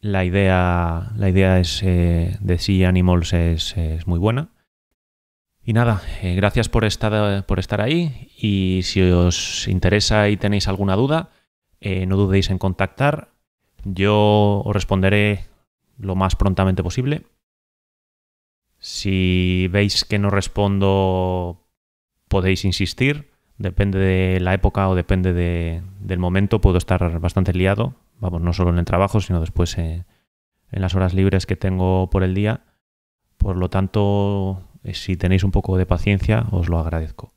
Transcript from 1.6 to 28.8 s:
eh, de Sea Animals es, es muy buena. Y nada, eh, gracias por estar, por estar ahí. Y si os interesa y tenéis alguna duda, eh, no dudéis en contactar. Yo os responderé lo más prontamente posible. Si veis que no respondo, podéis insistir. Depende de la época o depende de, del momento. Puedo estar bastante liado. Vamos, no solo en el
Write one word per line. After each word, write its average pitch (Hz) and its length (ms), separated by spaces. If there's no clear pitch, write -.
eh, 87 580
de 90 180
Sea 92 300
Animals 90 440
es, 85 440
es 82 300
muy 85 120
buena. 113 320
Y 117 80
nada, 113 300
eh, 90 140
gracias 101 340
por 110 160
estar, 104 640
por 90 120
estar 104 220
ahí. 151 560
Y 95 460
si 95 180
os 90 680
interesa 104 640
y 104 80
tenéis 101 320
alguna 95 260
duda, 139 360
eh, 95 260
no 95 100
dudéis 98 340
en 92 80
contactar. - 760
Yo 104 800
os 107 100
responderé 101 720
lo 98 200
más 95 200
prontamente 95 460
posible. 131 440
Si 92 960
veis 101 320
que 107 140
no 101 100
respondo, 95 1400
podéis 95 380
insistir. 131 640
Depende 98 420
de 92 420
la 90 120
época 95 380
o 92 40
depende 92 380
de, 87 500
del 95 180
momento. 95 420
Puedo 90 160
estar 87 440
bastante 87 340
liado. 101 400
Vamos, 87 240
no 87 100
solo 90 180
en 87 80
el 85 60